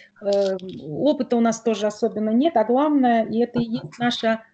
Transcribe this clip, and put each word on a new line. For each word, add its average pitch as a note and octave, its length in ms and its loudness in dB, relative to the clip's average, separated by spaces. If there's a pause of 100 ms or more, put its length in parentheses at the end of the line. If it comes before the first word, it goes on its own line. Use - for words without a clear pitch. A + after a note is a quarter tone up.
(220)
э, G3+ 360 0 (240)
опыта B3 560 0
у - 20 2
нас A3+ 220 0
тоже G#3+ 260 -2
особенно G#3+ 440 -2
нет, C#4 260 2
а G#3+ 80 4
главное, B3+ 600 2
и G#3+ 140 -4
это A#3+ 220 0
и - 20 0
есть A3+ 340 -8
наша A#3 460 0 (100)